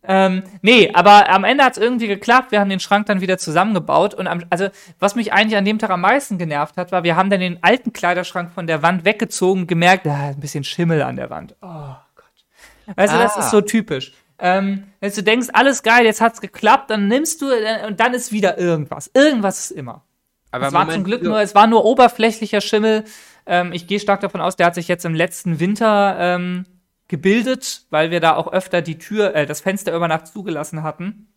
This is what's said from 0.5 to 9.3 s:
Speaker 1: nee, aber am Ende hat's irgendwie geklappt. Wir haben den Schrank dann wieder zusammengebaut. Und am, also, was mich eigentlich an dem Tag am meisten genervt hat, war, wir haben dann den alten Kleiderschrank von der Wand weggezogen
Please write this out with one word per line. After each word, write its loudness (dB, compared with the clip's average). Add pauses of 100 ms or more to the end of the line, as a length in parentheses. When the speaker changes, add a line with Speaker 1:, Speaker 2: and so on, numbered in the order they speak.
Speaker 1:
nee, 6
aber 8
am 4
Ende 2
hat's 0
irgendwie -2
geklappt. 0
Wir 2
haben 0
den -4
Schrank -2
dann 0
wieder -2
zusammengebaut. 0
Und -6
am, -6
also, -2 (320)
was 0
mich -4
eigentlich 2
an 0
dem 0
Tag -4
am -2
meisten 0
genervt -4
hat, -8
war, 0
wir 0
haben 2
dann 0
den -6
alten 2
Kleiderschrank -4
von -10
der -2
Wand 0
weggezogen 0